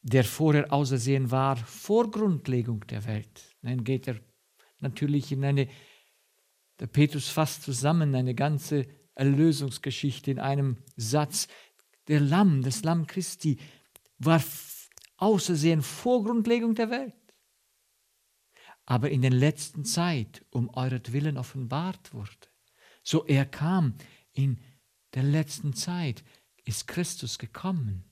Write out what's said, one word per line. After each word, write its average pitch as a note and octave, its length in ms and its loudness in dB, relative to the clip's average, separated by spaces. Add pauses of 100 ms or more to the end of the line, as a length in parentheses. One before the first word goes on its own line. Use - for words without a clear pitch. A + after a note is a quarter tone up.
der B2+ 220 4
vorher D3 500 2
ausersehen C3+ 580 0
war C3 240 0
vor G#3 560 -2
Grundlegung B2+ 760 -2
der G#2+ 180 -8
Welt. - 560 -10
Dann B2 220 -4
geht C3 240 -2
er A2+ 120 -8 (640)
natürlich C#3+ 500 -2
in C3+ 140 -2
eine, C#3 240 2 (1080)
der - 80 -8
Petrus D3 420 2
fasst - 340 -2
zusammen C#3+ 520 0
eine B2+ 200 0
ganze C#3+ 520 -2 (280)
Erlösungsgeschichte C#3 1160 0
in B2+ 80 -4
einem C#3 380 0 (180)
Satz. C#3 520 0 (600)
Der D3+ 120 4
Lamm, D3 440 6
das C3 200 -2
Lamm E3 220 2
Christi, - 540 -2 (580)
war D#3+ 200 4
f-, - 520 -6 (280)
ausersehen E3 680 4
vor B3 400 0
Grundlegung A#3 500 2
der A3+ 160 0
Welt. A#3+ 240 -6 (1700)
Aber B2 260 0
in C3+ 100 0
der C3 100 4
letzten C#3+ 540 0
Zeit D#3+ 640 -2
um A#2 260 -2
euretwillen C3 640 -2
offenbart C3+ 760 -8
wurde. G#2 180 -12 (720)
So D#3+ 220 0
er C#3 200 4
kam D#3 500 0 (380)
in C3+ 260 0 (540)
der C3 100 -2
letzten D3 500 0
Zeit, F3 500 -4 (420)
ist - 220 -6
Christus - 500 -6
gekommen. A#2+ 760 -4